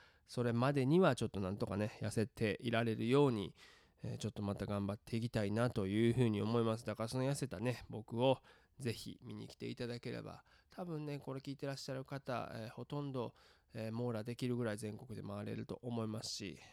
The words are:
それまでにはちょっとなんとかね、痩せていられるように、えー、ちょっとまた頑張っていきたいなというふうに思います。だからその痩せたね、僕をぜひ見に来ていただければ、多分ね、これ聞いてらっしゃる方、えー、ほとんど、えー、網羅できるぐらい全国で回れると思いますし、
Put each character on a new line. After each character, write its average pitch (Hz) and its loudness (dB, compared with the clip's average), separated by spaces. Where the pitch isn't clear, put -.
そ - -4
れ 120 2
ま 123 4
で 139 4
に 156 6
は 160 8
ち 117 0
ょ - 0
っ 101 -2
と 98 -4
な 92 0
ん 101 -2
と 110 -2
か 101 -2
ね、 104 0
痩 107 0
せ 107 2
て 107 0
い 120 -2
ら 117 2
れ 113 0
る 113 0
よ 139 8
う 127 4
に、 101 -2
え 117 -4
ー、 113 -8
ち - -4
ょ - 0
っ - -14
と 107 -6
ま 101 0
た 98 -4
頑 101 0
張 98 0
っ - -8
て - -6
い 113 0
き 117 -2
た 107 2
い 101 0
な 117 2
と 104 0
い 110 6
う 117 4
ふ 127 6
う 117 6
に 104 2
思 113 2
い 113 4
ま 113 2
す。 117 -8
だ 107 -2
か 110 -4
ら 113 -6
そ 131 -2
の 131 0
痩 139 2
せ 139 -4
た 90 -6
ね、 117 -2
僕 117 -4
を 131 6
ぜ 123 -2
ひ - -8
見 113 -10
に 110 -10
来 - -16
て 117 -6
い 120 -6
た 123 -6
だ 120 -8
け 120 -8
れ 120 -6
ば、 98 -12
多 - -10
分 156 -6
ね、 147 -6
こ 135 -8
れ 135 -6
聞 139 -8
い 135 -8
て 143 -6
ら 139 -4
っ 135 -6
し - -10
ゃ 135 -4
る 131 -6
方、 131 -6
え 113 -8
ー、 - -
ほ 123 -10
と 147 -4
ん 143 -4
ど、 123 -4
え 110 -4
ー、 110 -4
網 120 0
羅 107 -2
で 120 -6
き 127 -2
る 123 2
ぐ 123 0
ら 110 0
い 104 -8
全 107 -6
国 104 -10
で 98 -6
回 101 -4
れ 110 -4
る 110 -6
と - -8
思 117 0
い - 0
ま 110 -2
す - -6
し、 87 -6